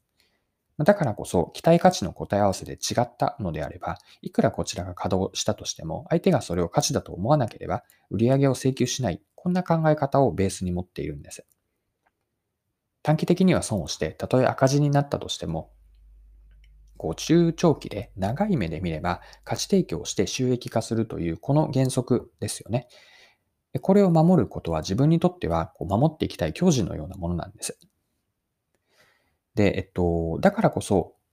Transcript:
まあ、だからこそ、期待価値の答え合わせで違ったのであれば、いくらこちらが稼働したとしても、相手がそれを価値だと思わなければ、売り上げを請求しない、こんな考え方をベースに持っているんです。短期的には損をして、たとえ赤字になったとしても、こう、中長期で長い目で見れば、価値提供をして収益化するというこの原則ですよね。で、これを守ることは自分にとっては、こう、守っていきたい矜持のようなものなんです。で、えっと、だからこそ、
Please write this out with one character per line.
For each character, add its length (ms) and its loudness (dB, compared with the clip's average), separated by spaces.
ま 60 -2
あ、 20 2
だ 100 6
か 100 -2
ら 80 -2
こ 120 -10
そ、 280 0
期 80 -14
待 180 6
価 120 6
値 120 -6
の 100 -6
答 240 -6
え 20 2
合 80 4
わ 60 2
せ 120 -8
で 80 -12
違 280 -4
っ 160 -4
た 220 -2
の 120 -4
で 120 -6
あ 60 -8
れ 80 -14
ば、 200 -8
い 100 -12
く 100 0
ら 80 2
こ 140 -6
ち 120 -8
ら 100 -8
が 100 -10
稼 160 -4
働 280 -2
し 40 -6
た 100 -2
と 120 -10
し 100 -8
て 100 -14
も、 240 -8
相 120 0
手 100 2
が 100 2
そ 140 -6
れ 80 0
を 60 -2
価 120 0
値 120 -2
だ 80 0
と 100 -16
思 180 -6
わ 80 4
な 100 0
け 120 -14
れ 80 -12
ば、 160 -4
売 100 -4
り 120 4
上 80 4
げ 80 4
を 40 4
請 220 0
求 140 -2
し 160 -6
な 80 0
い、 100 -6
こ 140 -6
ん 40 0
な 80 0
考 280 0
え 60 4
方 260 0
を 100 4
ベ 160 0
ー 20 0
ス 140 -8
に 80 -2
持 100 -2
っ 60 -10
て 140 -12
い 60 -6
る 80 -8
ん 60 -14
で 80 -20
す。 160 -18
短 140 2
期 80 -2
的 200 4
に 80 6
は 80 2
損 220 -4
を 40 -8
し 100 -8
て、 140 -4
た 160 -8
と 140 2
え 40 4
赤 220 2
字 140 4
に 80 2
な 120 4
っ 80 -6
た 100 -2
と 80 -10
し 100 -6
て 80 -8
も、 260 -6
こ 80 -4
う、 60 -4
中 360 4
長 220 2
期 160 -6
で 260 -10
長 300 -2
い 120 0
目 120 -2
で 100 -6
見 120 -4
れ 80 -4
ば、 220 -4
価 140 -6
値 100 -8
提 180 4
供 160 -6
を 40 -12
し 80 -8
て 140 0
収 240 -2
益 180 -4
化 140 -2
す 100 -6
る 140 0
と 100 -8
い 140 -2
う 80 -6
こ 160 0
の 180 2
原 160 2
則 500 -2
で 80 -6
す 120 -8
よ 100 -20
ね。 180 -2
で、 60 -4
こ 160 2
れ 80 6
を 80 4
守 320 6
る 40 -2
こ 140 -10
と 100 -6
は 100 -2
自 120 -4
分 160 4
に 100 4
と 80 2
っ 80 0
て 120 -6
は、 260 0
こ 120 -10
う、 20 -8
守 260 2
っ 20 -16
て 100 -2
い 20 -4
き 100 -10
た 80 -2
い 80 -4
矜 160 2
持 140 2
の 120 -6
よ 100 -8
う 20 -12
な 80 -14
も 140 -6
の 60 -2
な 120 -6
ん 80 -20
で 80 -16
す。 160 -12
で、 220 4
え 40 -4
っ 100 -14
と、 500 0
だ 100 4
か 120 -2
ら 60 4
こ 120 -2
そ、 340 0